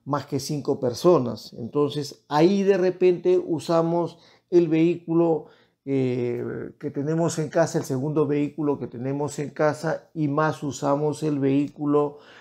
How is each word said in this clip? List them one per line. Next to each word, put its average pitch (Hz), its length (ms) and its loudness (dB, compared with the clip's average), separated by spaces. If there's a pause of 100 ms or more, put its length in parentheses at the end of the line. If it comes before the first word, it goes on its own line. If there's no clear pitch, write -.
más 139 220 -4
que 139 160 -4
cinco 139 400 -4
personas. 123 720 2
Entonces 143 760 -4
ahí 180 360 4
de 196 140 4
repente 180 640 2
usamos 165 760 0 (320)
el 170 180 6
vehículo, 165 800 2 (400)
eh, 123 580 -2 (340)
que 147 140 -10
tenemos 160 480 -2
en 156 80 -4
casa, 165 300 0
el 143 80 -4
segundo 143 420 0
vehículo 147 500 -2
que 123 100 -8
tenemos 139 520 -6
en 143 120 -8
casa, 151 640 -2
y 156 140 -2
más 147 340 -2
usamos 143 640 -2
el 147 160 -2
vehículo, 147 800 0 (240)